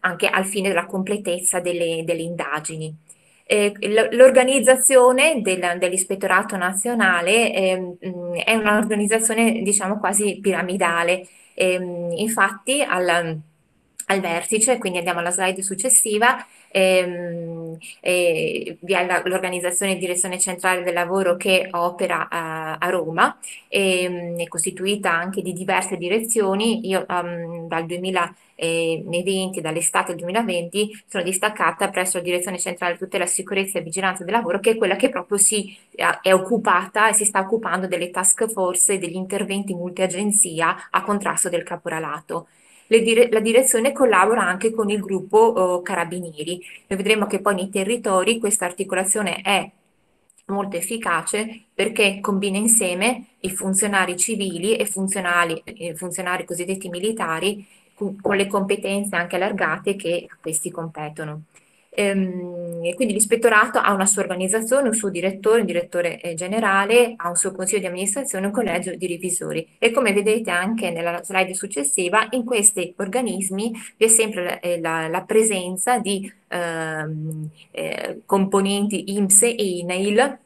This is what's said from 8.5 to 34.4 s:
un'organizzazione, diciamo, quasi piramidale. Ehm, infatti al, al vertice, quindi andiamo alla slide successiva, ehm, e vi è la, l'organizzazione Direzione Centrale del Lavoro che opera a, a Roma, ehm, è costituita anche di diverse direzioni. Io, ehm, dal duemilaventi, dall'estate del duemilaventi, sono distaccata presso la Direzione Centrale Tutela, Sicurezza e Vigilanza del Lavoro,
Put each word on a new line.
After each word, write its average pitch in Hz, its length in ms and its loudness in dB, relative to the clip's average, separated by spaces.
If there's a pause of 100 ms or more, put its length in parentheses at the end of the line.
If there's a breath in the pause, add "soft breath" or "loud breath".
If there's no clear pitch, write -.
un'organizzazione, 220 1040 2
diciamo, 202 380 0
quasi 202 420 0
piramidale. 180 840 0 (260 loud breath)
Ehm, 180 640 -2
infatti 220 680 0
al, 175 580 0 (680)
al 196 140 2
vertice, 214 580 0
quindi 190 200 -4
andiamo 175 220 -2
alla 170 120 -2
slide 185 300 0
successiva, 220 840 2 (300 loud breath)
ehm, 175 1000 0 (240 loud breath)
e 165 800 0
vi 180 140 -4
è 180 120 2
la, 180 200 0
l'organizzazione 180 720 -2
Direzione 180 420 -2
Centrale 180 420 0
del 175 140 -2
Lavoro 175 420 2
che 190 320 2
opera 175 600 -2
a, 160 500 -6
a 175 100 0
Roma, 180 480 0 (300 loud breath)
ehm, 180 720 0
è 170 80 -4
costituita 190 640 -2
anche 175 320 -2
di 180 100 -4
diverse 185 440 -2
direzioni. 202 880 0
Io, 190 200 0
ehm, 170 600 -6
dal 170 180 -4
duemilaventi, 175 1800 -2
dall'estate 165 520 -2
del 165 80 -8
duemilaventi, 185 680 -2 (180 loud breath)
sono 190 160 -4
distaccata 190 680 0
presso 185 280 -2
la 175 60 -6
Direzione 180 340 -2
Centrale 175 400 -4
Tutela, 190 300 -2
Sicurezza 190 500 -2
e 165 60 -4
Vigilanza 185 400 -4
del 180 100 -6
Lavoro, 233 260 0